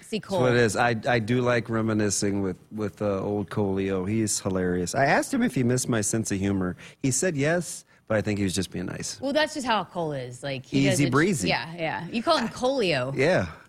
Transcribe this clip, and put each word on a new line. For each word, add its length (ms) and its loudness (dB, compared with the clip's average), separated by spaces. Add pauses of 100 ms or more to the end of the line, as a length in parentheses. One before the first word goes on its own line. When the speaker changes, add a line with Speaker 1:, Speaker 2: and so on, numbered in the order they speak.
Speaker 1:
see 160 -6
Speaker 2:
That's 100 -10
Speaker 1:
Cole. 140 2
Speaker 2:
what 100 4
it 60 4
is. 180 4
I, 180 2 (140)
I 100 4
do 220 0
like 280 0
reminiscing 720 0
with, 140 -2 (140)
with, 320 -6
uh, 180 0
old 300 -4
Colio. 580 0
He 120 0
is 180 0
hilarious. 560 0
I 120 4
asked 280 2
him 80 2
if 100 0
he 120 0
missed 240 0
my 120 2
sense 300 -2
of 80 -2
humor. 380 0 (260)
He 80 2
said 260 0
yes, 480 -2 (220)
but 100 0
I 40 4
think 180 -2
he 60 0
was 100 -2
just 160 -2
being 160 -6
nice. 340 -10
Speaker 1:
Well, 120 -2
that's 220 0
just 120 -6
how 160 2
Cole 300 -4
is. 320 -10
Like, 200 -6
he 140 0
Speaker 2:
Easy 120 4
Speaker 1:
doesn't 200 4
Speaker 2:
breezy. 380 2
Speaker 1:
Yeah, 260 -2
yeah. 380 -4
You 100 -4
call 160 2
him 80 -2
Colio. 720 0
Speaker 2:
Yeah. 300 4 (220)